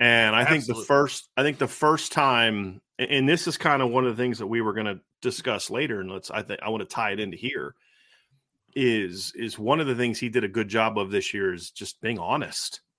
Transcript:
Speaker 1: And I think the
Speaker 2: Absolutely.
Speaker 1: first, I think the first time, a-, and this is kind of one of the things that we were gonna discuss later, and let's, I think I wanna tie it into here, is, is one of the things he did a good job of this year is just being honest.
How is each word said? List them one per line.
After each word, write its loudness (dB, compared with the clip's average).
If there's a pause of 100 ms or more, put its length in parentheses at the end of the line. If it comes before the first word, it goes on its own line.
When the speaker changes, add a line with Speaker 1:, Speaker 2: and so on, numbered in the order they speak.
Speaker 1:
And 6
I 4
think 2
the -2
Speaker 2:
Absolutely. -8
Speaker 1:
first, 2
I 2
think 0
the 0
first 2
time, 2 (180)
a-, -2
and 4
this 2
is -4
kind 4
of 2
one 4
of -2
the 0
things -2
that -6
we 0
were 0
gonna -4 (200)
discuss -4
later, -2
and -8
let's, -12
I -4
think -8
I -4
wanna -4
tie -2
it -4
into -6
here, -6 (1000)
is, 0
is -8
one 2
of -2
the 0
things -2
he -4
did 2
a -2
good -2
job 2
of -2
this -2
year -2
is -12
just -14
being -4
honest. -6 (180)